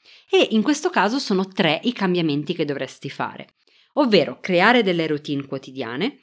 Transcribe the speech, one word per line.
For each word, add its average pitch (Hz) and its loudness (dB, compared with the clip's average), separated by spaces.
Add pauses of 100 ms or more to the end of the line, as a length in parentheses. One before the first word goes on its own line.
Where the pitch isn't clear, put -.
(280)
E 370 4
in 220 4
questo 294 0
caso 214 0
sono 190 0
tre 165 0
i - 0
cambiamenti 170 -2
che 160 -4
dovresti 139 -8
fare, - -10 (400)
ovvero 202 2
creare 208 4
delle 170 0
routine 147 -4
quotidiane, 135 -6